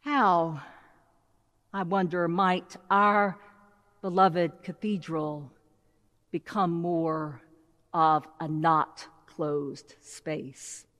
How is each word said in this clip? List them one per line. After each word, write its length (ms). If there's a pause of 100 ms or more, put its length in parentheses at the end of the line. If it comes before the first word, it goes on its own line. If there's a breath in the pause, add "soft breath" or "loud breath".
How, 600 (1120 loud breath)
I 120
wonder, 440
might 480 (140)
our 480 (640 loud breath)
beloved 600
cathedral 880 (800)
become 400
more 680 (540)
of 340 (100)
a 80
not 600 (180)
closed 760
space? 840 (160)